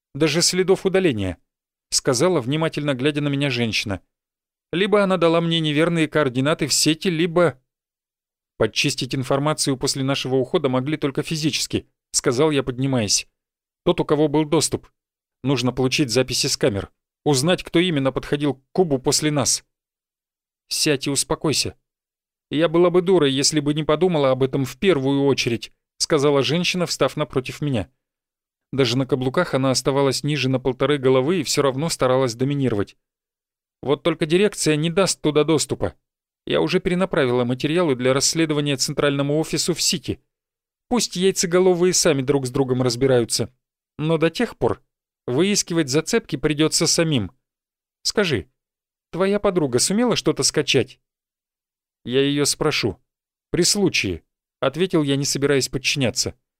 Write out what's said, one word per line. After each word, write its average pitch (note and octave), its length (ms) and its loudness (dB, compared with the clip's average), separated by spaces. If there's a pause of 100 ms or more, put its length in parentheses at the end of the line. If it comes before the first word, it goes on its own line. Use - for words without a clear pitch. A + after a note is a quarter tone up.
(140)
Даже D3+ 260 0
следов F3+ 460 2
удаления", C#3 520 0 (520)
сказала, D3+ 500 0
внимательно D3 540 -2
глядя C#3+ 260 -2
на D3 80 -2
меня, C#3 220 -2
женщина. A2 500 -4 (720)
Либо G3+ 300 2
она F#3+ 140 2
дала E3 240 4
мне E3 200 0
неверные D#3 480 2
координаты C#3+ 580 0
в B2+ 60 -2
сети, - 360 0
либо E3 520 2 (1000)
"Подчистить B2+ 560 -2
информацию C#3 600 0
после C3+ 260 -4
нашего C3 320 -2
ухода C#3+ 340 0
могли B2+ 280 -2
только C#3+ 260 -4
физически", D3 680 -4 (240)
сказал C#3+ 380 2
я, C#3 120 0
поднимаясь. B2+ 680 -2 (560)
"Тот, F3 160 0
у D#3 40 0
кого D3+ 240 2
был D3 160 2
доступ. D3+ 440 -2 (540)
Нужно B2+ 300 0
получить C3 380 0
записи B2+ 380 0
с - 80 -4
камер. G2+ 340 -2 (340)
Узнать, D3+ 380 2
кто - 160 -2
именно D3+ 340 2
подходил D3 420 -2
к - 80 -20 (100)
кубу D#3+ 260 0
после D3+ 320 0
нас". C#3 340 -2 (1040)
"Сядь - 380 -2
и D3 40 -4
успокойся. C#3 680 -4 (720)
Я D#3+ 180 2
была E3+ 220 4
бы F3 100 2
дурой, E3+ 320 4
если C#3 280 0
бы D3 140 0
не D#3 100 -4
подумала D3+ 460 2
об C3 120 0
этом C3 220 0
в B2+ 120 -10
первую C#3 480 2
очередь", B2 480 0 (260)
сказала C#3+ 440 2
женщина, E3+ 440 0
встав - 300 -2
напротив - 440 -4
меня. C3 300 -4 (840)
Даже B2+ 240 0
на C3+ 100 0
каблуках C3 480 -2
она C3 160 2
оставалась C3+ 540 0
ниже C#3+ 240 -2
на C3 120 0
полторы C3+ 380 0
головы C3 420 2
и - 20 -2
все C#3+ 200 -2
равно C#3 260 0
старалась C3 460 0
доминировать. B2+ 600 -2 (840)
"Вот C#3 200 -2
только E3 240 0
дирекция D#3+ 500 2
не D#3 140 0
даст F3+ 300 0
туда D3 240 2
доступа. C3+ 500 -2 (520)
Я D3 140 0
уже E3 200 0
перенаправила E3+ 640 0
материалы C#3+ 500 0
для B2+ 200 0
расследования D3 640 0
центральному C#3+ 600 -2
офису D#3+ 360 -2
в - 80 -6
Сити. - 380 -4 (680)
Пусть - 280 -2
яйцеголовые F3+ 760 2
сами D3 300 2
друг C3+ 240 0
с B2 40 -6
другом B2+ 320 0
разбираются. A#2+ 720 0 (440)
Но D#3+ 180 0
до D#3+ 140 2
тех - 260 -4
пор G#2+ 260 -2 (440)
выискивать E3 640 0
зацепки D#3 460 -2
придется D3+ 500 0
самим. D3+ 460 0 (720)
Скажи, D#3 480 -2 (600)
твоя G3 280 0
подруга E3+ 400 0
сумела G#3 380 0
что-то C#3+ 260 0
скачать?" - 580 0 (1040)
"Я B2+ 180 0
ее C#3+ 220 0
спрошу. C3+ 540 -2 (520)
При D#3 120 0
случае", D3+ 600 0 (380)
ответил D#3+ 420 0
я, C#3 140 0
не C#3 80 -2
собираясь C#3 440 0
подчиняться. - 640 -2 (260)